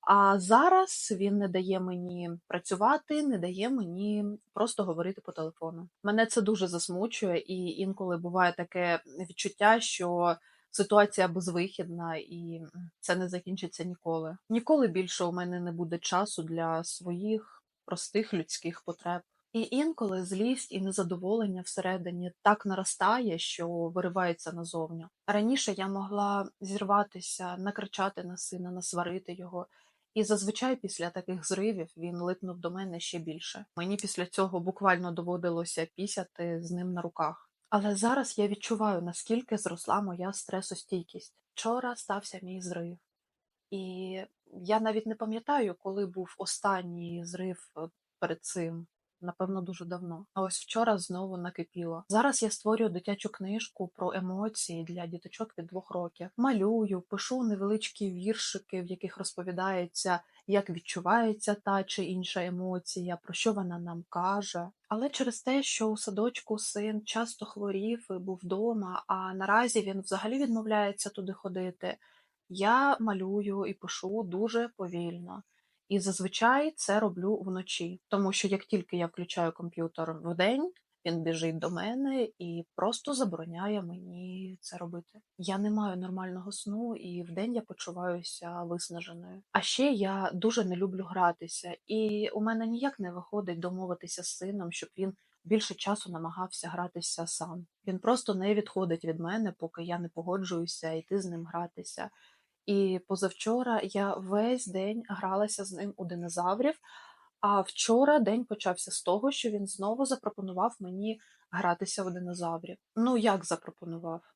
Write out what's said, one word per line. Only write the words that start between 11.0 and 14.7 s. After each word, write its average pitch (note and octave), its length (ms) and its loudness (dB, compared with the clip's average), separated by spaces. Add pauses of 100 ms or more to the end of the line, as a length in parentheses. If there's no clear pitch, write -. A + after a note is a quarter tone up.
безвихідна, E3+ 880 -2
і E3 460 -10 (380)
це F3+ 160 0
не F#3 120 0
закінчиться F3+ 560 -6
ніколи. E3 520 -4 (140)
Ніколи A#3 380 6